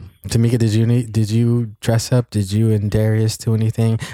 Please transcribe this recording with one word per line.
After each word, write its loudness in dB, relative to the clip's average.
Tamika, 2
did 0
you 2
need, 0
did 0
you 0
dress -2
up? 0
Did -2
you 2
and 0
Darius 0
do -2
anything? 0